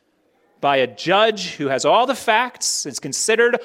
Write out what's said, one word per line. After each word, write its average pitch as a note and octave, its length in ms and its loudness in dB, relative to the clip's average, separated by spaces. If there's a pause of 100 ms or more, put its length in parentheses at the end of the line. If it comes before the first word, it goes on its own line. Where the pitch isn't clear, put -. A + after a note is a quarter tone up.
(600)
by C#3+ 160 2
a B2+ 100 2
judge F#3+ 680 0
who C#3+ 120 -4
has C3+ 160 -2
all F#3 220 4
the C4 100 -2
facts, - 720 -2
has C#3 120 -10
considered A3+ 680 0